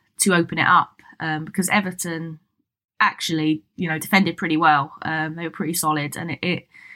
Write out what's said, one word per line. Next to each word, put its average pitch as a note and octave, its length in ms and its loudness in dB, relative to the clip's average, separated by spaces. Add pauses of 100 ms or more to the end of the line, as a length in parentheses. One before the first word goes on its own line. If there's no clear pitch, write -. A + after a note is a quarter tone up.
(200)
to F#3+ 140 4
open E3 240 2
it D#3 80 2
up, D#3 360 2 (180)
um, D#3 240 -4
because F3+ 240 -2
Everton E3+ 720 -4 (600)
actually, D#3 640 0 (100)
you F3 140 -6
know, D#3+ 100 -4
defended F3 380 2
pretty D#3+ 200 -2
well. D3+ 360 4 (100)
Um, D#3+ 320 -4
they E3+ 80 -10
were E3 80 -6
pretty D#3+ 240 -6
solid, D3+ 420 -2
and E3+ 140 -8
it, - 100 -8
it, F3 280 -4 (280)